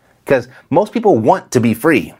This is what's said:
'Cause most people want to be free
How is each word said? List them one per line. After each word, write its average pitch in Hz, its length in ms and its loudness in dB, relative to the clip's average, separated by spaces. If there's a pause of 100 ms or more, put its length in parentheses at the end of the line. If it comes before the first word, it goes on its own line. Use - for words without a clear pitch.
(260)
'Cause 131 220 -2 (240)
most 175 200 0
people 220 260 2
want 143 340 -2
to 190 80 0
be 220 160 0
free 143 440 -2